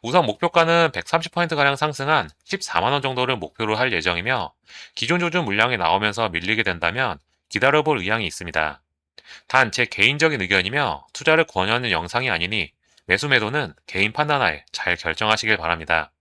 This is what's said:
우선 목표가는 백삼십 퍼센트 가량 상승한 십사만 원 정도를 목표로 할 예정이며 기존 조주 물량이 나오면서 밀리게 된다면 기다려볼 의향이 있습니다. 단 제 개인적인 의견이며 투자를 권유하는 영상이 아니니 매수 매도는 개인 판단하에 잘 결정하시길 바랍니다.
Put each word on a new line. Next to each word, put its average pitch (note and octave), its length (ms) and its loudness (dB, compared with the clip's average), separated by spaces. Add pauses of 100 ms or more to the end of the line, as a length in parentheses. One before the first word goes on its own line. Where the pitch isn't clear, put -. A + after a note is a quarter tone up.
우선 C#3+ 240 2
목표가는 E3 680 2
백삼십 E3 400 -2
퍼센트 E3 240 -2
가량 C#3 180 4
상승한 C#3 540 -2 (160)
십사만 B2 480 -2
원 C#3+ 80 0
정도를 B2+ 340 -2
목표로 G#2+ 400 -4
할 B2 160 0
예정이며 F2 600 -2 (420)
기존 E3+ 240 -2
조주 F3 220 0
물량이 A2+ 340 2
나오면서 G2+ 540 0
밀리게 F#2 340 -2
된다면 G#2 560 -2 (300)
기다려볼 C#3 480 2
의향이 G#2 280 -2
있습니다. D#2+ 560 -4 (680)
단 B2+ 240 2
제 B2 120 0
개인적인 C#3+ 560 2
의견이며 F#2+ 720 -2
투자를 D#3+ 320 2
권유하는 A2+ 480 -2
영상이 F2+ 380 -2
아니니 F2+ 420 -4 (340)
매수 - 220 0
매도는 B2+ 460 0 (120)
개인 G2+ 280 -2
판단하에 C3+ 580 0
잘 - 240 -2
결정하시길 G#2+ 640 0
바랍니다. E2 640 -2